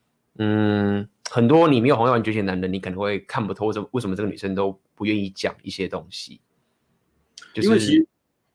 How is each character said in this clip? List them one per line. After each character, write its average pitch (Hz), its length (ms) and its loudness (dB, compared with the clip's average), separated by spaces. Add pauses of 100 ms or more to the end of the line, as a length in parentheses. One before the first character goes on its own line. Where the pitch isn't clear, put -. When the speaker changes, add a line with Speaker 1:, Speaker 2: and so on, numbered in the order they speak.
(400)
Speaker 1:
嗯， 104 680 2 (220)
很 117 180 2
多 165 200 6
你 135 120 4
没 120 80 2
有 143 80 4
红 117 120 2
药 127 60 4
丸 117 100 0
觉 107 100 -2
醒 107 100 -2
的 95 80 -2
男 92 80 -4
人， 92 140 -4
你 98 60 -4
可 95 100 -8
能 92 80 -8
会 101 220 -2
看 113 260 -6
不 95 80 -6
透 104 140 -4
为 104 60 -2
什 110 60 -6
么， 95 120 -8
为 120 100 -4
什 104 80 -6
么 95 60 -4
这 107 80 -6
个 104 40 -4
女 - 80 -8
生 98 200 -6
都 98 260 -4 (140)
不 104 100 -8
愿 107 100 0
意 98 140 -4
讲 - 320 -6
一 - 80 -12
些 92 180 -6
东 82 220 -10
西。 - 320 -18 (1120)
就 110 80 -4
是 196 60 2
Speaker 2:
因 226 60 6
为 190 60 6
其 107 60 0
实， - 220 4 (480)